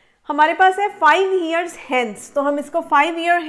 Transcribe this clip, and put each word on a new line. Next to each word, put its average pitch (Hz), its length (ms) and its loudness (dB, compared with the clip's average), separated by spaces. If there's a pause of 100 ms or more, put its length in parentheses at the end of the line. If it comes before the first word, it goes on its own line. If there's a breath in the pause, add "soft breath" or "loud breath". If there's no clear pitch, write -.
(300 soft breath)
हमारे 302 240 2
पास 370 260 2
है 403 80 0 (120)
five 359 340 4 (100)
years 330 340 -4 (140)
hence, 240 440 -4
तो 277 60 0
हम 285 180 -2
इसको 320 220 -6 (120)
five 320 300 2
year 349 260 0